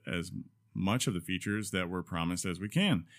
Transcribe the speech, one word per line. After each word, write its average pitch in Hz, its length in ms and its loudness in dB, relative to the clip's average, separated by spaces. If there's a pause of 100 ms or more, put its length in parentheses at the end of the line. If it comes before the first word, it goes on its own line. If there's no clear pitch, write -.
as 90 260 -2 (420)
much 101 320 2
of 110 80 2
the 87 60 0
features 104 500 -2
that 92 180 0
were 90 140 -2
promised 85 440 0
as 87 120 0
we 104 100 -4
can 151 360 2 (140)